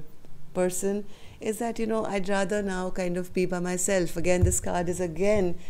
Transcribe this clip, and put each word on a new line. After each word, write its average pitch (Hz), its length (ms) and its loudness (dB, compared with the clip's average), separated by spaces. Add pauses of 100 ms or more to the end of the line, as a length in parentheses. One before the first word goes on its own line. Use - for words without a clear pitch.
(520)
person 190 520 0 (360)
is 214 200 -4
that, 233 180 -4
you 220 80 0
know, 220 180 0
I'd 196 240 -2
rather 196 320 2
now 185 300 -2
kind 180 260 -2
of 180 160 -4
be 185 140 2
by 180 140 0
myself. 180 560 0
Again, 175 260 4
this - 160 4
card 175 300 0
is 175 100 -2
again 185 580 2 (140)